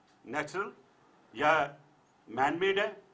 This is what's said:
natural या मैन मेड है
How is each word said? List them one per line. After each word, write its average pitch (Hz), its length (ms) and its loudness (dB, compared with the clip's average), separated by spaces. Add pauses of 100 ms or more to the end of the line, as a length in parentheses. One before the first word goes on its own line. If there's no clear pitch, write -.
(260)
natural 151 460 -6 (640)
या 147 400 2 (540)
मैन 139 300 0
मेड 196 180 2
है 214 240 -2 (120)